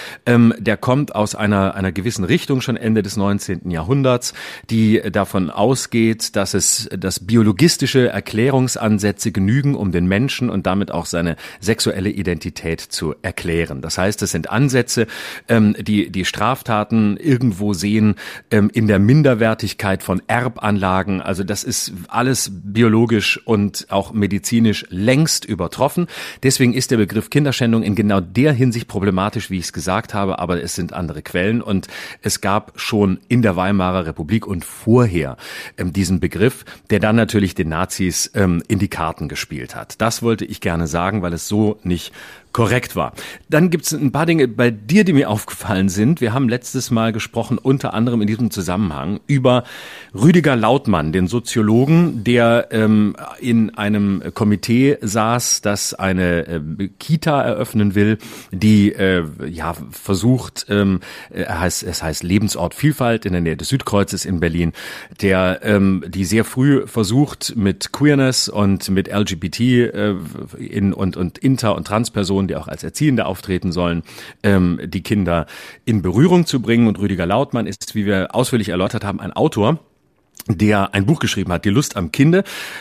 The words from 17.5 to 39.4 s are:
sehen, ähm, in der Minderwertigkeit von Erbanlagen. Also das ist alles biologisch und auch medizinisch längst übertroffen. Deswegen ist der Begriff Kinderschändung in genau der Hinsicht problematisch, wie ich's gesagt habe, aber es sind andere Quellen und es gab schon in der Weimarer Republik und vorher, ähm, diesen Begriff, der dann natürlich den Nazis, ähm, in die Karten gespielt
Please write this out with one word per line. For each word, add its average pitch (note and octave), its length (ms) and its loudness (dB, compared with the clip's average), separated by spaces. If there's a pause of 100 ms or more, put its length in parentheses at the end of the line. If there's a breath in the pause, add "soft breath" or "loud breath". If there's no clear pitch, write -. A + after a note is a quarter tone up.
sehen, G#2 420 2 (360 loud breath)
ähm, G#2 220 4
in A2+ 140 2
der G2+ 120 4
Minderwertigkeit A2 1040 2
von F#2 240 -2
Erbanlagen. G2+ 920 -2
Also F#2+ 240 -4
das G#2 180 -6
ist - 300 -6 (160)
alles A#2+ 440 -2
biologisch A2 920 2
und G#2 440 0
auch G2 220 -2
medizinisch G#2 800 0
längst B2 560 0
übertroffen. A2 640 -2 (360 loud breath)
Deswegen B2+ 300 4
ist B2 180 -2
der B2 60 2
Begriff G#2 320 0
Kinderschändung B2 520 2
in G2+ 140 0
genau G2+ 240 2
der G#2 320 2
Hinsicht A#2+ 360 0
problematisch, G2 640 -2
wie F#2 80 -4
ich's E2+ 160 -8
gesagt F#2 400 -4
habe, G2 260 -2
aber F2 220 -2
es - 140 -8
sind - 180 -6
andere D2+ 280 -8
Quellen G#2 400 -2
und G2 260 -2 (340 loud breath)
es - 200 -4
gab G2+ 340 -2
schon G2+ 440 0 (100)
in B2 120 2
der G#2 140 2
Weimarer F#2 500 0
Republik E2 400 -4
und F#2 200 -6
vorher, F#2 720 2 (400 loud breath)
ähm, F2+ 160 -4
diesen F#2 260 0
Begriff, - 460 -2 (240 loud breath)
der G#2 100 2
dann G#2+ 160 2
natürlich G#2 400 2
den D#2+ 140 -2
Nazis, F2 640 -2
ähm, F2+ 320 2
in - 120 0
die G2 100 0
Karten D#2+ 400 -6
gespielt C#2 460 -10